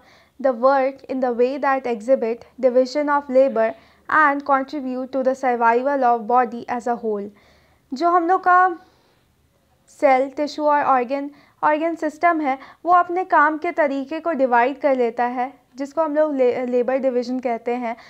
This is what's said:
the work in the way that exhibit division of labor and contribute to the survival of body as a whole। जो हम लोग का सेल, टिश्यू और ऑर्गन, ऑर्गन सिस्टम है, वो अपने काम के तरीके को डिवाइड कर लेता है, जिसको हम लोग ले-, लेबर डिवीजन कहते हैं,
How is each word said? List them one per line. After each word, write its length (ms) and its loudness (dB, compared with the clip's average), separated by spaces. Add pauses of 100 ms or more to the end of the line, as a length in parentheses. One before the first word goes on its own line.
(420)
the 200 2
work 320 2 (180)
in 100 -6
the 160 -2
way 220 0
that 240 -2
exhibit 540 -2 (240)
division 480 0
of 120 0 (160)
labor 340 2 (440)
and 340 2
contribute 600 -4
to 120 -2
the 120 0
survival 640 0
of 280 0
body 380 0
as 220 -8
a 180 -2
whole। 240 -6 (640)
जो 160 0
हम 180 2
लोग 140 2
का 360 2 (1080)
सेल, 420 2
टिश्यू 360 -4
और 180 2
ऑर्गन, 480 -2 (320)
ऑर्गन 320 0
सिस्टम 460 -2
है, 180 -2 (260)
वो 60 2
अपने 320 2
काम 340 2
के 140 -6
तरीके 480 -2
को 120 -4
डिवाइड 500 0
कर 140 2
लेता 280 -2
है, 300 -6 (220)
जिसको 260 -6
हम 140 -2
लोग 200 0
ले-, 300 0
लेबर 320 0
डिवीजन 420 -2
कहते 360 -4
हैं, 220 -6 (120)